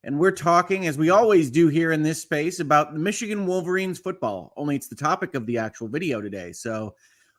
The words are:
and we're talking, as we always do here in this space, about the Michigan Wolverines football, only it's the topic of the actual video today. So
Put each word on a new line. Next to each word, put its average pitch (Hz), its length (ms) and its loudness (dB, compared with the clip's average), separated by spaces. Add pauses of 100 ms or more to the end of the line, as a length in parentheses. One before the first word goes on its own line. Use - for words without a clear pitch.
and 139 160 -4
we're 185 140 4
talking, 180 560 2
as 143 100 -2
we 160 120 4
always 196 380 6
do 160 200 6
here 160 240 2
in 156 100 2
this 156 180 0
space, 165 380 -2
about 151 340 -4
the 156 60 -6
Michigan 208 480 -4
Wolverines 185 540 -2
football, 110 560 -6
only 147 180 -2
it's 135 140 -6
the 110 80 -14
topic 165 400 -2
of 113 100 -4
the 117 120 -2
actual 113 280 -6
video 127 340 -4
today. 98 300 -10
So 110 460 -8 (420)